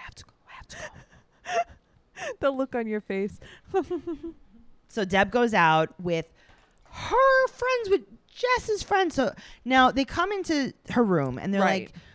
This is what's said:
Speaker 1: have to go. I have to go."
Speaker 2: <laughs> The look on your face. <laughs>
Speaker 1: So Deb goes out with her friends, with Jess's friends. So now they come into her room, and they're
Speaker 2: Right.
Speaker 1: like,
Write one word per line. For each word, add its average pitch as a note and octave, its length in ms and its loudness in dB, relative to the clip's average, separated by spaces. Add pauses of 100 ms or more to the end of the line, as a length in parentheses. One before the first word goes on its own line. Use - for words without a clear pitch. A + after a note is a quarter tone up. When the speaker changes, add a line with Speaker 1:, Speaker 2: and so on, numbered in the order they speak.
Speaker 1:
have - 100 -20
to - 100 -20
go. - 80 -20 (160)
I - 60 -20
have - 140 -20
to - 80 -18
go." - 880 -8
Speaker 2:
<laughs> - 760 -16
The C#4 100 2
look C4+ 240 -4
on A#3 120 -4
your G#3+ 140 -4
face. G3 380 -6 (340)
<laughs> F#4 60 0 (1120)
Speaker 1:
So G#3+ 140 -4
Deb G3 260 2
goes A#3+ 220 2
out D#3+ 380 4 (100)
with E3+ 240 -4 (640)
her C5 580 2
friends, B4 420 -4
with D#4+ 100 2 (340)
Jess's A#4+ 480 -2
friends. F#4+ 320 0
So B3+ 200 -2 (300)
now B3+ 260 4
they C4 160 0
come F#4 260 -2
into D#4+ 400 -2 (180)
her A#3+ 140 2
room, C#3 340 0
and G3 140 -6
they're G3 80 0
Speaker 2:
Right. F#3+ 280 0
Speaker 1:
like, - 40 -20 (220)